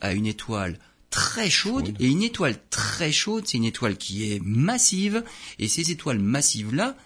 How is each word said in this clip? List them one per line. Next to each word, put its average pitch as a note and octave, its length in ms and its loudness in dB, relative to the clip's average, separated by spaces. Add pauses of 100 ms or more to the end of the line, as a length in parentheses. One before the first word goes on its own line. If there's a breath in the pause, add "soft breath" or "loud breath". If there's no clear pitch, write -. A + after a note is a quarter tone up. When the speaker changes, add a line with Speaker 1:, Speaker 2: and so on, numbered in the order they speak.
Speaker 1:
à G2 120 0
une G#2 140 2
étoile G#2 520 -4 (300 soft breath)
très - 400 0
chaude, A#3+ 380 0
Speaker 2:
Chaude. G#2 120 -6
Speaker 1:
et B2 80 4
une D#3 160 4
étoile G3+ 340 0 (120)
très - 420 0
chaude, G#3 340 0
c'est - 120 -2
une A2+ 80 2
étoile G#2+ 320 0
qui G#2 340 -4
est G2+ 120 -2
massive, G3 800 2 (360 loud breath)
et A2 80 0
ces E3 240 0
étoiles C3+ 280 -2
massives-là, B2+ 760 0 (100)